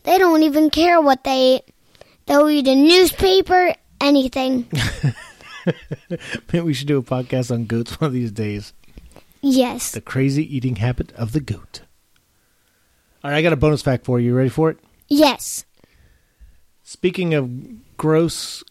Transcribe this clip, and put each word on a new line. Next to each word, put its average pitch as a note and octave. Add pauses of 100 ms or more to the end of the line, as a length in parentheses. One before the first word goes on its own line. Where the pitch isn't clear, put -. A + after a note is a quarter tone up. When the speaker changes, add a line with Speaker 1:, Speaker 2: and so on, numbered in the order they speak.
Speaker 1:
They F4
don't E4
even D#4
care E4+
what C#4
they C4
eat. - (600)
They'll D4
eat D4
a C4
newspaper, F4+ (260)
anything. C4
Speaker 2:
<laughs> - (840)
Maybe E3+
we D#3
should C3+
do D3
a B2+
podcast B2+
on A#2
goats A#2
one D#3+
of C3
these A#2+
days. G#2 (680)
Speaker 1:
Yes. B3+
Speaker 2:
The A2
crazy C#3 (120)
eating B2+
habit A#2+
of A2+
the D3+
goat. - (1400)
All C#3+
right, D3
I D#3+
got E3
a C#3+
bonus D3+
fact B2+
for B2
you. A#2+
You B2
ready C3
for D#3
it? - (300)
Speaker 1:
Yes. - (1160)
Speaker 2:
Speaking F3+
of C3+
gross D#3